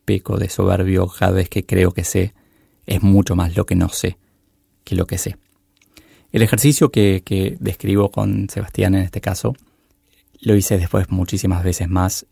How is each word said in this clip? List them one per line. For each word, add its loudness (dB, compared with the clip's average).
peco -2
de -2
soberbio, 0
cada -2
vez 0
que -4
creo 2
que -6
sé, -2
es -4
mucho 4
más 0
lo 0
que -2
no 2
sé -6
que -6
lo 0
que -6
sé. -8
El 2
ejercicio 4
que, 2
que -2
describo 0
con -2
Sebastián 0
en 2
este -6
caso, -4
lo 4
hice 2
después -2
muchísimas -2
veces -2
más -2